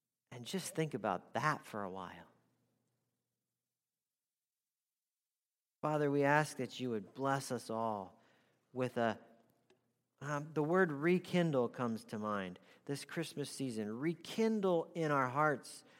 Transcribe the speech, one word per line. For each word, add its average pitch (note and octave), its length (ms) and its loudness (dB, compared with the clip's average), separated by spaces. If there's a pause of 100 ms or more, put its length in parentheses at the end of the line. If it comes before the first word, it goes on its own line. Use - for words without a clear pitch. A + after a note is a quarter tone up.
(320)
and B2 140 -12
just - 280 -6
think D#3+ 200 0
about G2+ 400 -2
that C#3 320 2
for G#2+ 160 -6
a F#2+ 80 -6
while. F#2 180 -10 (3750)
Father, D3+ 280 2
we C#3+ 140 4
ask D3 320 4
that B2 240 -6
you B2+ 80 -2
would G#2+ 260 -4
bless C3+ 380 0
us A#2 160 -4
all A2 460 -2 (580)
with B2 240 -2
a, A2+ 220 2 (1040)
um, D3 320 -4
the D3+ 80 0
word F3 280 4
rekindle D#3+ 760 2
comes A#2 360 -4
to - 140 -8
mind G2+ 400 -2 (260)
this C#3 200 -6
Christmas D3+ 460 -6
season. A2 500 -4
Rekindle F#3 960 0
in D#3+ 160 2
our C3+ 180 4
hearts C#3 560 0 (160)